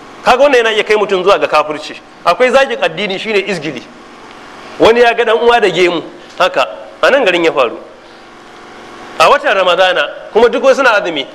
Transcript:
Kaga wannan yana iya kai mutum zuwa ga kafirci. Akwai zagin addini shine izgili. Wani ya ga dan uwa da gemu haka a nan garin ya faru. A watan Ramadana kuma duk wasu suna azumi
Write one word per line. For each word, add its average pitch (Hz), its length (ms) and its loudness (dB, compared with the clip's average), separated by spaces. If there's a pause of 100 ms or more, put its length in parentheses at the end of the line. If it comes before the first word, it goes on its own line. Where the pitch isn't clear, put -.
(240)
Kaga 254 200 2
wannan 285 140 4
yana 226 160 0
iya 208 100 -2
kai 214 120 0
mutum 196 280 -2
zuwa 185 160 2
ga 147 80 -2
kafirci. 151 480 -2 (280)
Akwai 233 280 0
zagin 240 320 2
addini 185 360 -4
shine 208 280 -4
izgili. 151 340 -8 (1000)
Wani 214 220 4
ya 233 120 4
ga 226 120 -2
dan 220 160 0
uwa 240 180 4
da 208 100 2
gemu 175 320 0 (360)
haka 170 300 0 (340)
a 160 100 2
nan 262 140 2
garin 175 180 0
ya 160 80 2
faru. 123 260 -2 (1400)
A 165 100 4
watan 277 280 0
Ramadana 180 500 0 (260)
kuma 226 160 4
duk 240 140 -4
wasu 262 120 4
suna 254 180 2
azumi 151 420 -4